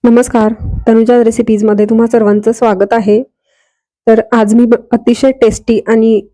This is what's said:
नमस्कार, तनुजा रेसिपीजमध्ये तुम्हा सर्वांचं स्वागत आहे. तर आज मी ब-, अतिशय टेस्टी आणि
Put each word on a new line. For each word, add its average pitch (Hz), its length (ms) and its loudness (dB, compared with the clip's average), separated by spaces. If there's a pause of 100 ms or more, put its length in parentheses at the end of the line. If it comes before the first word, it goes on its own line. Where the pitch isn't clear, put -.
नमस्कार, 233 500 2 (340)
तनुजा 226 360 2
रेसिपीजमध्ये 214 600 0
तुम्हा 226 220 0
सर्वांचं 214 440 0
स्वागत 202 420 -2
आहे. 214 300 0 (840)
तर 226 140 2 (100)
आज 220 240 0
मी 240 100 4
ब-, 233 100 2 (160)
अतिशय 240 400 0
टेस्टी 226 560 -2
आणि 220 460 0